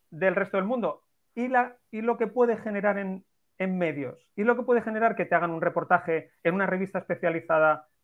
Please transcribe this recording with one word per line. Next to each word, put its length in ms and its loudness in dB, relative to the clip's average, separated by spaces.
del 240 0
resto 220 -2
del 100 0
mundo 360 -4
y, 140 -4
la, 280 0
y 120 -8
lo 140 0
que 100 -2
puede 320 2
generar 400 -2
en, 260 -8
en 200 -2
medios, 580 -4
y 80 -2
lo 120 4
que 60 -4
puede 200 2
generar 320 0
que 100 -2
te 100 -2
hagan 180 2
un 100 -4
reportaje 720 0
en 120 2
una 120 0
revista 320 -2
especializada 920 0